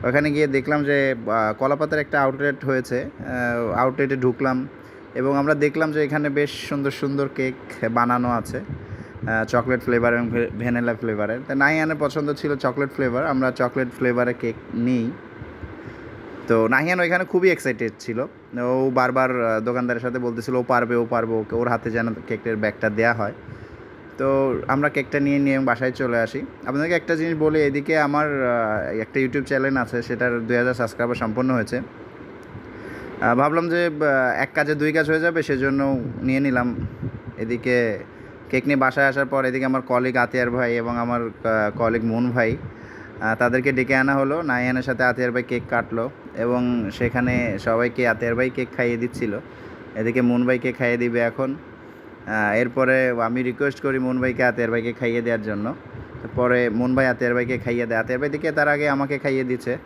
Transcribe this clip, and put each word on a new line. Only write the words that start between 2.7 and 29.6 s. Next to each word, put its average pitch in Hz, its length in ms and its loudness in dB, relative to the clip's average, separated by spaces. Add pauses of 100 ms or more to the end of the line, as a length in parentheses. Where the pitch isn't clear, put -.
আহ, 120 760 -2
আউটলেটে 131 360 2
ঢুকলাম 131 520 0 (480)
এবং 135 220 0
আমরা 143 160 2
দেখলাম 151 380 2
যে 151 120 0
এখানে 147 260 0
বেশ 143 200 2
সুন্দর 139 420 -4
সুন্দর 139 440 -2
কেক 131 180 -2 (380)
বানানো 123 380 4
আছে, 120 280 -2
আহ, - 880 -6
চকলেট 123 360 0
ফ্লেভার 120 320 2
এবং 120 160 0
ভে-, 117 280 0
ভ্যানিলা 120 360 0
ফ্লেভারের। 110 540 -2
তা 139 80 -4
নাহিয়ানের 156 440 4
পছন্দ 147 340 0
ছিল 147 220 -2
চকলেট 135 400 -2
ফ্লেভার, 131 320 0
আমরা 131 240 2
চকলেট 127 360 0 (100)
ফ্লেভারে 123 360 2
কেক 117 220 -4 (180)
নিই। 120 380 0 (1400)
তো 110 200 6
নাহিয়ান 156 320 2
ওইখানে 180 260 2
খুবই 185 240 4
এক্সাইটেড 120 500 0
ছিল, 113 200 -6 (420)
ও 131 320 2
বারবার, 127 500 4
আহ, 113 160 2
দোকানদারের 120 420 -2
সাথে 127 180 -2
বলতেছিল, 120 360 -4
"ও 123 80 2
পারবে, 120 320 2
ও 117 140 2
পারবে, 113 240 0
ওকে, 110 220 -2
ওর 120 120 2
হাতে 117 240 0
যেন 117 220 0 (140)
কেকের 113 280 -4
ব্যাগটা 107 340 0
দেয়া 113 240 2
হয়।" 107 200 -2 (840)
তো 135 380 2 (120)
আমরা 143 220 2
কেকটা 143 300 -2
নিয়ে 143 200 4
নিয়ে 139 200 4
বাসায় 127 320 2
চলে 120 260 0
আসি। 113 240 -2 (240)
আপনাদেরকে 151 300 0
একটা 170 200 0
জিনিস 165 240 -2
বলি, 156 220 4
এদিকে 143 380 2
আমার, 147 280 2
আহ, 117 720 0
একটা 110 200 -2
YouTube 131 240 0
চ্যানেল 135 340 0